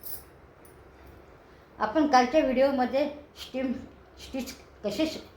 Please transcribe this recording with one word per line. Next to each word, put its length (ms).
आपण 280
कालच्या 340
व्हिडिओमध्ये 680
स्टीम 640
स्टिच 260
कसे 220
शि-, 160